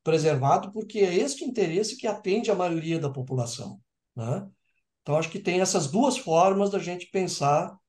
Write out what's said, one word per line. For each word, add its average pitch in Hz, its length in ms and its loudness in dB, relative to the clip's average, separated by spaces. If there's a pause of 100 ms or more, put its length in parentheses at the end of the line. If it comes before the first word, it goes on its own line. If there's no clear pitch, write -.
preservado, 156 680 2
porque 214 260 -6
é 185 160 4
este 269 300 0
interesse 196 520 -2
que 233 120 -4
atende 214 420 0
a 196 60 2
maioria 165 420 -2
da 143 100 -2
população, 127 680 -6 (380)
né? 131 280 -4 (640)
Então, 151 80 2
acho 160 140 -2
que - 80 -8
tem 180 240 0
essas 185 240 0
duas 247 320 2
formas 190 500 4
da 196 100 -2
gente 175 280 -8
pensar 170 680 0 (140)